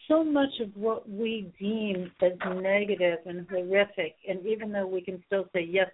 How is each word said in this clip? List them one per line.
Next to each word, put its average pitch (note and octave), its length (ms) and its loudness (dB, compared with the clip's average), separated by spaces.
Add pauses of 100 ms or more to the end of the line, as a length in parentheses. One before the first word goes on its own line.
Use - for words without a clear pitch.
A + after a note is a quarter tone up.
so D#4+ 160 4
much C#4 360 2
of G#3 140 -4
what A3 340 -2
we G#3+ 520 -4
deem G3+ 500 -2 (120)
as F3+ 100 6 (280)
negative F#3+ 680 2
and F3 220 -8
horrific, F#3+ 680 0 (120)
and F#3 160 -4
even A3 280 -2
though G3 140 -2
we F#3 140 -2
can F3+ 260 -10
still G3 260 0
say, E3 160 -2
"Yes, F#3 260 2